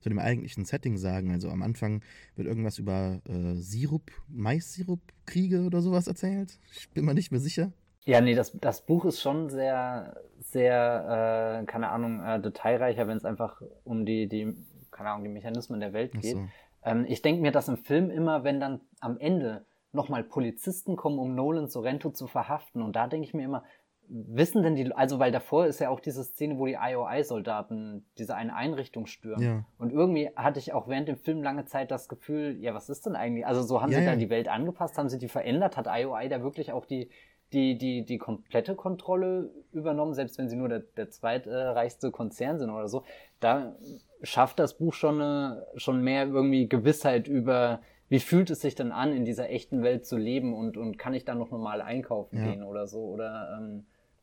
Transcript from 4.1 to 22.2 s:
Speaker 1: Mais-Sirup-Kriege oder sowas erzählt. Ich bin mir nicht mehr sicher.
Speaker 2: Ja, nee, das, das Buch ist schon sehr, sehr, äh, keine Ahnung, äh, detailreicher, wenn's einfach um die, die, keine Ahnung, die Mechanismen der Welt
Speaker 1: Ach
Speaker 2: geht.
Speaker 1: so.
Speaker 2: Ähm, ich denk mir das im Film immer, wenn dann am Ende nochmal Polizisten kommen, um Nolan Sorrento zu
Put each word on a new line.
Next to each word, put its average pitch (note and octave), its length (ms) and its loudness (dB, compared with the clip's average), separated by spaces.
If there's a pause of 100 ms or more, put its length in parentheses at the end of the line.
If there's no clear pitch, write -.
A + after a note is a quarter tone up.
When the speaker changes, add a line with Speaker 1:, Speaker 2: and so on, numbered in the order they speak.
Speaker 1:
Mais-Sirup-Kriege F3 1400 -2
oder F3 160 2
sowas F3+ 240 4
erzählt. F#3+ 540 -4 (160)
Ich - 140 -18
bin D3 140 0
mir C#3+ 100 4
nicht - 180 2
mehr B2+ 80 2
sicher. E3+ 320 -2 (320)
Speaker 2:
Ja, B2 160 10
nee, A#2+ 160 8
das, A#2+ 240 2
das - 260 -2
Buch E3+ 180 4
ist E3+ 160 2
schon D3 300 0
sehr, B2+ 680 -2 (200)
sehr, A2+ 1200 4
äh, G#2 40 -6
keine A2+ 240 -2
Ahnung, A2+ 320 -2
äh, A2 180 0
detailreicher, A#2 680 2
wenn's A2 160 -2
einfach A2+ 360 -4 (240)
um A2 220 -2
die, A2 220 0
die, G#2+ 260 -4 (380)
keine G#2 180 -6
Ahnung, G#2 140 -6
die G#2 80 -8
Mechanismen A2+ 480 -6
der G2+ 120 -4
Welt A#2+ 240 -2
Speaker 1:
Ach G#2+ 40 -4
Speaker 2:
geht. A2 160 -2
Speaker 1:
so. F#2+ 120 -6 (360)
Speaker 2:
Ähm, A#2 240 2
ich A#2 140 -2
denk E3 180 4
mir D3 100 4
das C#3+ 180 2
im B2 100 0
Film E3+ 320 2
immer, D#3 340 2
wenn C#3 160 2
dann C3+ 200 -4 (200)
am A#2+ 180 -6
Ende C#3+ 460 0 (280)
nochmal C#3 300 -2
Polizisten C#3 760 -4
kommen, D3 220 -2
um B2+ 160 -2
Nolan D3 340 0
Sorrento C#3 420 -4
zu - 180 -8